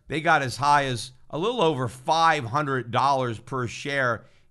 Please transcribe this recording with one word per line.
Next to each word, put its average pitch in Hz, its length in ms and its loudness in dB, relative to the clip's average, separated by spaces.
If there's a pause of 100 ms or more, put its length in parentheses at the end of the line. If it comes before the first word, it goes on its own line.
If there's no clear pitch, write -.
they 151 140 -4
got 156 220 4
as 131 140 -4
high 143 280 4
as 127 260 -4 (240)
a 147 40 -4
little 220 240 -2
over 131 260 0
five 160 560 2
hundred 127 460 -2
dollars 123 480 0
per 127 280 -6
share 131 600 -2 (240)